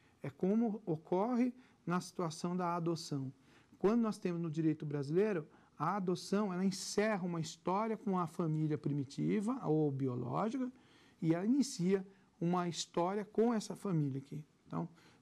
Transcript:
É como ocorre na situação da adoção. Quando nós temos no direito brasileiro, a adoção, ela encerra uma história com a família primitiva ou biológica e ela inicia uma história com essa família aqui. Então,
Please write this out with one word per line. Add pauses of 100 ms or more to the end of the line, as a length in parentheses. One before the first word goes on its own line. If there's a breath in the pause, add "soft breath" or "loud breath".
(220 soft breath)
É
como
ocorre (320 loud breath)
na
situação
da
adoção. (460 loud breath)
Quando
nós
temos
no
direito
brasileiro, (300 loud breath)
a
adoção,
ela
encerra
uma
história
com
a
família
primitiva
ou
biológica (500 loud breath)
e
ela
inicia (360 loud breath)
uma
história
com
essa
família
aqui. (220)
Então, (320 loud breath)